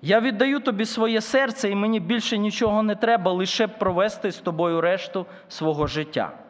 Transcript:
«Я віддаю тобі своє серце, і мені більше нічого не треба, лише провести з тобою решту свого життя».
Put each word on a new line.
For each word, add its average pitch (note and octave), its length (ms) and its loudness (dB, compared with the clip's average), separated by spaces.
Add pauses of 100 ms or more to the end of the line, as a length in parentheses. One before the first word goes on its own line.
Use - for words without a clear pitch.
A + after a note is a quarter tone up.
«Я F#3+ 180 4
віддаю C4 400 2
тобі A3 240 -2
своє A3 360 0
серце, A3+ 500 0
і G3+ 40 -2
мені G#3+ 260 0
більше A3 380 -2
нічого G#3+ 440 2
не G#3+ 120 2
треба, G#3 380 2
лише F#3+ 340 0
провести F#3+ 680 0
з - 40 -10
тобою E3 440 0
решту F3+ 460 0 (220)
свого D3+ 380 0
життя». C#3+ 440 -4 (200)